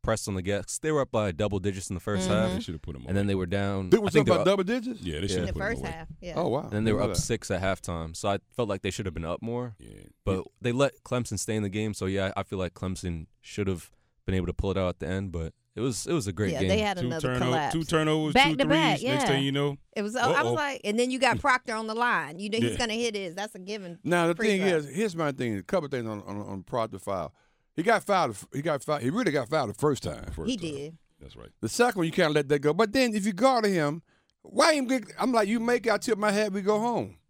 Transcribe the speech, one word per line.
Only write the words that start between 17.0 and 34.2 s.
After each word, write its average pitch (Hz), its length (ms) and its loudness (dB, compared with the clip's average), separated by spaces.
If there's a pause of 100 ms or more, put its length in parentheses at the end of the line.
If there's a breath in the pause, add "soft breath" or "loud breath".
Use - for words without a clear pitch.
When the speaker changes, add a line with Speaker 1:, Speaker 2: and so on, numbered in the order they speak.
Speaker 2:
another - 280 -2
Speaker 3:
turno-, - 40 0
Speaker 2:
collapse. 127 340 0
Speaker 3:
two 160 100 0
turnovers, 156 500 2
Speaker 2:
Back 269 180 6
Speaker 3:
two 302 60 0
Speaker 2:
to 269 100 2
back, 294 320 4
Speaker 3:
threes. 240 100 -2
Next 285 140 0
Speaker 2:
yeah. 220 60 2
Speaker 3:
thing 139 140 2
you 139 80 0
know, 143 260 0 (180)
Speaker 2:
It 214 60 -2
was, 214 140 -4
I 247 120 2
was - 100 4
Speaker 3:
uh-oh. 240 160 2
Speaker 2:
like, 285 300 -2
and 208 160 0
then 247 120 2
you 262 80 -4
got 233 200 4
Proctor 254 340 2
on 220 140 -4
the 220 80 -4
line. 175 440 0
You 208 100 -6
know 220 100 0
he's 226 120 2
Speaker 3:
Yeah. - 60 -6
Speaker 2:
gonna 226 160 0
hit 226 220 -2
his. 185 200 -6
That's 208 200 -8
a 185 40 -14
given. 185 440 -10
Speaker 4:
Now, 170 240 4
the 170 80 2
Speaker 2:
Free 220 120 0
Speaker 4:
thing 196 140 4
Speaker 2:
throw. 185 160 4
Speaker 4:
is, 147 180 -2
here's 196 200 0
my 156 160 0
thing. 123 260 -2
A 92 60 -4
couple 156 260 -2
things 123 180 -4
on, 104 160 -6
on, 98 180 -8
on 98 220 -8
Proctor 113 360 -4
foul. 90 340 -4 (420)
He 160 80 -2
got 202 200 4
fouled. 160 320 2 (180)
He 135 80 -4
got 151 220 -2
fouled. 151 200 -2
He 123 60 2
really 196 220 2
got 131 180 0
fouled 143 200 0
the 101 40 -8
first 143 300 0
time. 71 300 -8
Speaker 3:
First 80 180 -4
Speaker 2:
He 254 60 -2
Speaker 3:
time. 170 140 -6
Speaker 2:
did. 147 260 -12 (240)
Speaker 3:
That's - 160 -18
right. 57 120 -18 (120)
Speaker 4:
The 110 80 -2
second 240 300 4
one, 160 80 4
you 160 40 -2
can't 160 220 4
let 143 160 2
that 147 100 4
go. 147 140 2
But 208 180 2
then 247 240 4
if 202 100 0
you 220 60 2
guard 233 340 4
him, 165 360 2 (400)